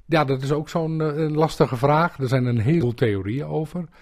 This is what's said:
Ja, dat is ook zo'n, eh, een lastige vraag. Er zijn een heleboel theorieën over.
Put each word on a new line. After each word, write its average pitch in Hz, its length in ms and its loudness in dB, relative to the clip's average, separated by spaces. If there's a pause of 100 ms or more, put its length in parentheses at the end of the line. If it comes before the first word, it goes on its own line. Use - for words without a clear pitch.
Ja, 151 160 2
dat 131 180 -2
is 139 100 -2
ook 151 160 -2
zo'n, 160 320 -4
eh, 151 160 -2
een 156 180 -2
lastige 151 420 2
vraag. 147 420 2
Er 131 100 -2
zijn 127 160 2
een 120 140 0
heleboel 120 360 2
theorieën 107 500 -2
over. 156 400 -6 (180)